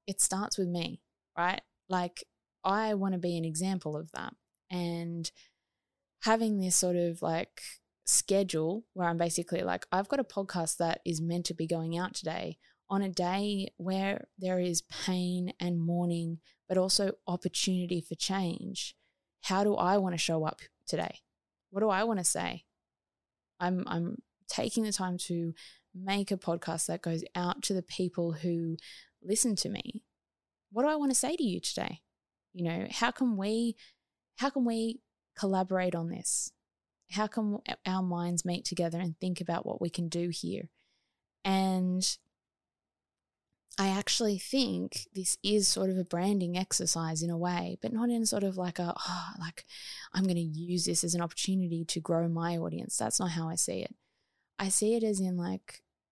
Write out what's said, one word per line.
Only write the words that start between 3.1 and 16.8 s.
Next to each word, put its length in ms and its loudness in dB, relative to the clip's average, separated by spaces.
be 200 0
an 80 0
example 500 -2
of 160 -8
that. 220 -8
And 600 -4
having 360 4
this 160 2
sort 200 4
of, 260 0
like, 400 -2
schedule 880 2
where 140 0
I'm 100 2
basically 440 0
like, 300 -2
I've 160 2
got 120 0
a 40 2
podcast 540 -2
that 280 2
is 160 -2
meant 260 0
to 60 -4
be 140 -4
going 300 -2
out 160 -4
today 440 -6
on 120 0
a 80 0
day 680 0
where 500 -2
there 220 0
is 220 2
pain 800 -2
and 200 0
mourning, 600 0
but 80 2
also 360 4